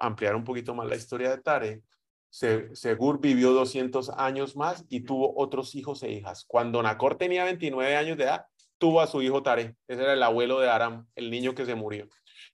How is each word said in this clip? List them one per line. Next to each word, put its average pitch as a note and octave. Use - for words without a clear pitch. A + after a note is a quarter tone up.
ampliar G#2+
un A#2
poquito A#2+
más A#2
la A#2
historia B2
de C3
Taré, A2+
Se-, A2+
Segur B2+
vivió B2+
doscientos B2+
años C3+
más E3
y B2
tuvo C3
otros C3+
hijos C#3
e A#2
hijas. G2+
Cuando A#2
Nacor A2+
tenía F3+
veintinueve D3
años D#3
de C#3+
edad, D#3
tuvo E3
a D3+
su D3+
hijo C3
Taré. A#2
Ese B2+
era C#3
el C3
abuelo A#2+
de B2+
Aram, A#2
el A#2+
niño B2+
que C3
se A#2+
murió. G#2